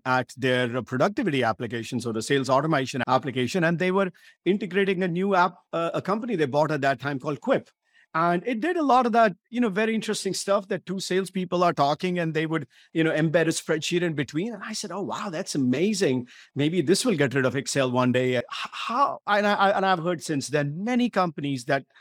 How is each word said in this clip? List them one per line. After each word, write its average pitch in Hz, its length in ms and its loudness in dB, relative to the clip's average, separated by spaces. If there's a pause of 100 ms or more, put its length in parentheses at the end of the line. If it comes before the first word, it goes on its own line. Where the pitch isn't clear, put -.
at 127 300 0
their 127 460 0
productivity 147 600 0
application, 113 560 -4
so 117 140 -4
the 110 100 -2
sales 135 260 0
automation 135 580 2
application, 127 560 0
and 165 140 2
they 185 140 0
were 190 180 2 (340)
integrating 190 600 0
a 185 40 0
new 185 280 0
app, 185 180 4 (180)
uh, 165 220 -2
a 156 80 -2
company 220 340 -4
they 151 120 0
bought 147 240 0
at 147 100 -2
that 139 180 2
time 139 200 -4
called 139 220 -6
Quip. - 280 0 (460)
And 175 300 0
it 240 140 -2
did 349 180 -2
a 320 60 0
lot 254 240 4
of 233 60 -2
that, 226 200 4 (160)
you 233 100 -6
know, 240 100 2
very 220 260 0
interesting 196 400 -4
stuff 196 320 0
that 196 180 -6
two 190 140 -6
salespeople 185 640 -2
are 170 100 4
talking 156 460 0
and 165 120 0
they 156 140 0
would, 156 220 -2 (260)
you 165 100 2
know, 160 60 2
embed 156 360 2
a - 20 0
spreadsheet 165 560 -2
in 170 100 0
between. 151 400 -4
And 196 100 -14
I 226 100 -10
said, 208 180 -8
"Oh, 190 100 -8
wow, 214 300 -6
that's 165 240 -6
amazing. 139 720 2 (280)
Maybe 156 280 2
this 160 220 2
will 226 100 2
get 139 180 2
rid 135 100 2
of 127 120 2
Excel 139 360 0
one 127 200 2
day." 127 240 2
H-, 120 140 0
how, - 760 -4
and 208 220 2
I, 208 80 2
I, 196 160 4
and 196 120 0
I've 185 200 2
heard 175 180 -2
since 143 280 -4
then, 147 340 -2
many 247 260 0
companies 143 560 -2
that 139 200 0 (160)